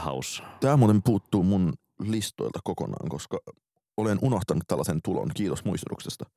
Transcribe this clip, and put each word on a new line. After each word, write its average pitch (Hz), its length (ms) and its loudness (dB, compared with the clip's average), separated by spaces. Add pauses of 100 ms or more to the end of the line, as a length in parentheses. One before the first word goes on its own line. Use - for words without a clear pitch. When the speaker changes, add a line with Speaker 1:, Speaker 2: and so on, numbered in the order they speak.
Speaker 1:
House. 67 380 -8 (160)
Speaker 2:
Tää 139 180 4
muuten 107 240 8
puuttuu 101 420 2
mun 92 300 2 (260)
listoilta - 640 -4
kokonaan, - 460 -6
koska - 280 -6 (600)
olen 107 240 2
unohtanut 101 460 2
tällaisen 80 360 0
tulon. - 300 -2
Kiitos 98 320 -2
muistutuksesta. - 600 -6 (120)